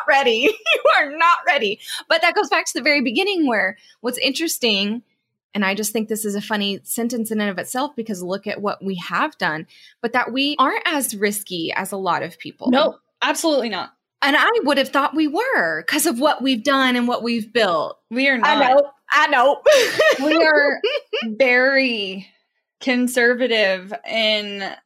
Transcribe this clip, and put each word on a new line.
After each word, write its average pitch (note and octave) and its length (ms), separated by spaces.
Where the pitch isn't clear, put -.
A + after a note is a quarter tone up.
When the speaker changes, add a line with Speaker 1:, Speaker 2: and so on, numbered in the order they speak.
Speaker 1:
ready. C4+ 400
<laughs> D#5+ 100
You - 80
are D4 180
not E4+ 300
ready." B3 340
But E4 140
that F4 100
goes G4+ 160
back F4+ 160
to - 80
the D4 80
very C#4+ 200
beginning D#4+ 460
where G3 300
what's B3 160
interesting, A#3 840
and G#3 100
I F#3+ 120
just G#3 180
think A3 160
this G#3+ 160
is G3+ 80
a G3+ 80
funny G3+ 420
sentence A#3 460
in A3 100
and G#3 120
of F3+ 80
itself C#4+ 360
because G#3+ 280
look G3 240
at - 120
what G3+ 240
we F#3+ 120
have F3+ 420
done, D#3+ 300
but A3+ 120
that A#3+ 200
we C#4 240
aren't D4+ 300
as C#4+ 280
risky F#3+ 560
as F#3+ 200
a G3+ 60
lot E3+ 260
of E3+ 160
people. - 320
Speaker 2:
Nope, C#4+ 240
absolutely C#4+ 480
not. F#3 220
Speaker 1:
And C#4 140
I D4 120
would C#4 160
have C4 100
thought C#4 260
we D#4 120
were C#4 560
'cause D4+ 240
of A#3+ 120
what C#4+ 220
we've B3 220
done C4+ 320
and A#3+ 120
what A#3+ 140
we've A#3 320
built. F3 460
Speaker 2:
We C4 200
are C4+ 120
Speaker 1:
I D4 140
Speaker 2:
not. - 40
Speaker 1:
know. C#4 320
I D4+ 120
know. C#4 340
<laughs> C#5+ 340
Speaker 2:
We D#4 80
are C#4+ 380
very B3 1040
conservative, A#3 920
and G#3+ 800